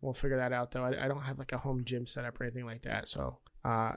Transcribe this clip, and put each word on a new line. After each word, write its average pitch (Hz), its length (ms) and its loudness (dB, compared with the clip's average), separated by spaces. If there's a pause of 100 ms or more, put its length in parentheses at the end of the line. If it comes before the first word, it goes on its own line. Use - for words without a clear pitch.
We'll 131 120 -2
figure 135 240 2
that 127 140 2
out, 123 200 0
though. 131 120 -2
I, 127 220 2
I - 20 4
don't 139 140 0
have, 135 180 -4
like, 131 140 -6
a 127 40 -2
home 127 280 2
gym 123 200 0
set 123 200 -4
up 120 140 -6
or 127 40 -2
anything 123 220 -4
like 117 180 -8
that, 120 240 -2
so, - 320 -2 (240)
uh, 113 340 4